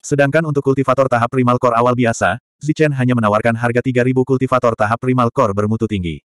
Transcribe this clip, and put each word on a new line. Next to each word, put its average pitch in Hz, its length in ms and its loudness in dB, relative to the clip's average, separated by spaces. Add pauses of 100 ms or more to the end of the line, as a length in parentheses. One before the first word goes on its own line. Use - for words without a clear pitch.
Sedangkan 143 420 0
untuk 143 160 -2
kultivator 135 460 0
tahap 120 240 0
Primal 123 240 2
Core 120 240 0
awal 123 160 2
biasa, 113 420 -2 (220)
Zichen 151 320 0
hanya 123 260 0
menawarkan 110 380 0
harga 120 260 0
tiga 123 220 0
ribu 127 180 0
kultivator 127 540 0
tahap 110 240 -2
Primal 127 320 0
Core 104 240 0
bermutu 107 320 -2
tinggi. 87 400 -4